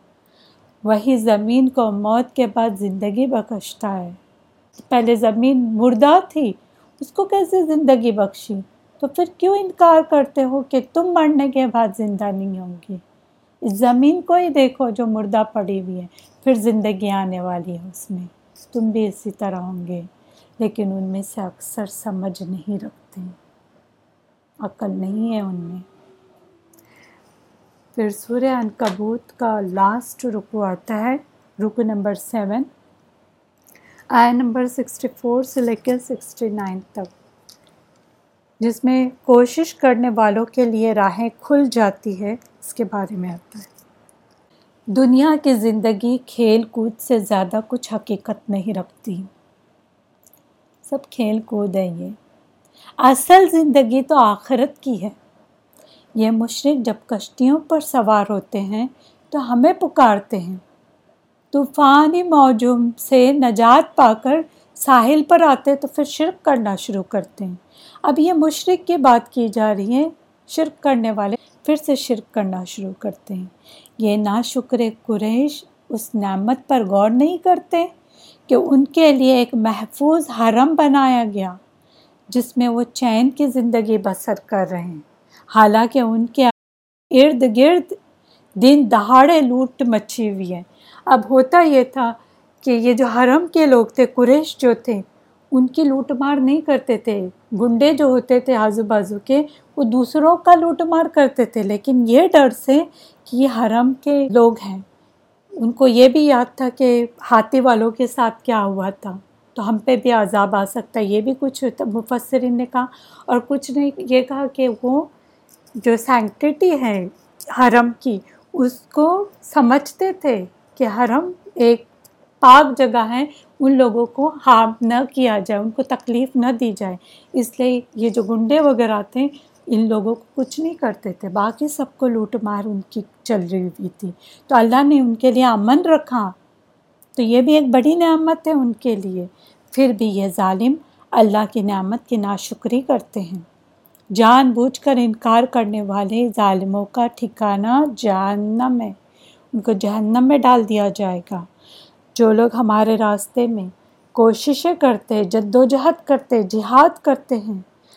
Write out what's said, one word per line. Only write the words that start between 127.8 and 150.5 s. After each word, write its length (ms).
یہ 140
جو 140
گنڈے 360
وغیرہ 420
تھے، 160
ان 220
لوگوں 260
کو 80
کچھ 240
نہیں 140
کرتے 400
تھے، 160
باقی 380
سب 300
کو 100
لوٹ 360
مار 220
ان 240
کی 120
چل 160
رہی 120
ہوئی 260
تھی، 220
تو 80
اللہ 280
نے 180
ان 140
کے 160
لیے 120
امن 360
رکھا، 520
تو 60
یہ 200
بھی 120
ایک 160
بڑی 260
نعمت 520
ہے 40
ان 220
کے 220
لیے۔ 320
پھر 260
بھی 80
یہ 300
ظالم 380
اللہ 420
کی 80
نعمت 460
کی 80
ناشکری 640
کرتے 380
ہیں۔ 220
جان 380
بوجھ 300
کر 160
انکار 460
کرنے 380
والے 540
ظالموں 500
کا 220
ٹھکانہ 800
جہنم 840
ہے، 100
ان 60
کو 120
جہنم 560
میں 100
ڈال 320